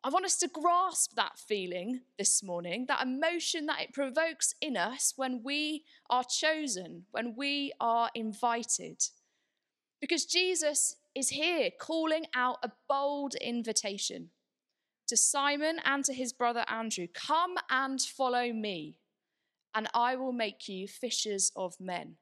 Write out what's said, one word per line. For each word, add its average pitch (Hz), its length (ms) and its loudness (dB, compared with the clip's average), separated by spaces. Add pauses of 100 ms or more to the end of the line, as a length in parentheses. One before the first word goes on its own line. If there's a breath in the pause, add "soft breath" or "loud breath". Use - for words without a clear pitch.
I 262 60 0
want 370 160 2
us 349 140 2
to 349 100 0
grasp 349 640 2
that - 240 0
feeling 196 640 -4 (160)
this - 260 2
morning, 175 440 -4
that - 140 2
emotion 311 640 0
that 311 160 -2
it - 120 -6
provokes 302 680 0
in 277 140 -2
us 208 400 0
when 254 280 -2
we 302 420 -2 (240 soft breath)
are 254 160 4
chosen, 214 840 -2
when 233 240 -4
we 285 440 -2
are 233 340 2
invited. 226 880 -2 (1000)
Because 320 240 0
Jesus 330 720 2 (180)
is 269 140 0
here 294 420 2
calling 320 540 0 (100)
out 247 280 0
a 240 80 -4 (160)
bold 277 480 0
invitation. 202 960 -4 (760)
To 233 100 2
Simon 285 600 4
and 277 260 2
to 277 80 0
his 254 200 -4
brother 240 340 2
Andrew, 220 400 -4
"Come 349 500 0 (120)
and 269 320 2
follow 247 520 2
me, 196 460 -4 (760)
and 220 200 0
I 240 220 4
will 254 180 -2
make 226 340 -4
you 190 200 -6
fishers 208 680 -2
of 185 240 -6
men." 170 420 -8